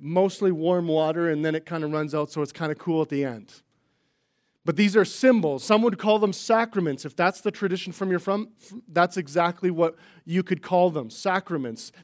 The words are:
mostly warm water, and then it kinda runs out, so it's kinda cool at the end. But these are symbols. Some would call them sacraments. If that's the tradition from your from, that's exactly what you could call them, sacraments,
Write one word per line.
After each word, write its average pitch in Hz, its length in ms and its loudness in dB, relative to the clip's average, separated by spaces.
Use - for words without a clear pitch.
mostly 185 500 0
warm 170 360 0
water, 160 420 2
and 151 160 0
then 156 80 0
it 160 140 -6
kinda 160 180 -4
runs 151 300 -4
out, 147 160 -2
so 156 100 -4
it's 143 100 -4
kinda 156 220 -4
cool 160 300 -2
at - 60 -4
the 139 140 -2
end. 113 380 -10
But 165 100 -2
these 208 220 4
are 190 80 6
symbols. 175 580 2
Some 214 200 4
would 233 160 0
call 214 180 2
them 208 160 2
sacraments. 202 720 0
If 139 100 -12
that's 180 260 0
the 208 100 -2
tradition 180 420 -4
from 190 160 -4
your 180 80 0
from, 202 320 -4
that's 175 300 2
exactly 175 520 0
what 165 260 0
you 175 160 0
could 180 220 -4
call 180 260 4
them, 135 220 -6
sacraments, 165 800 -4